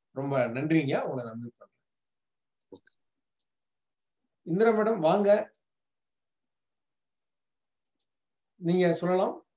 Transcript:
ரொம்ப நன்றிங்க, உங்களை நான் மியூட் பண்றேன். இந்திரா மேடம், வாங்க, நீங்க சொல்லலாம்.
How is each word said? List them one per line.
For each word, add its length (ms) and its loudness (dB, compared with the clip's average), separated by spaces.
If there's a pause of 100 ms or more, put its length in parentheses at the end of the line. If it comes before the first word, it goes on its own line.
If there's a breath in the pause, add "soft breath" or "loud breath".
(120)
ரொம்ப 360 -2
நன்றிங்க, 540 0
உங்களை 220 -6
நான் 160 -12
மியூட் 180 -14
பண்றேன். 100 -20 (2750)
இந்திரா 300 2
மேடம், 280 0
வாங்க, 540 2 (3000)
நீங்க 380 2
சொல்லலாம். 520 -2 (100)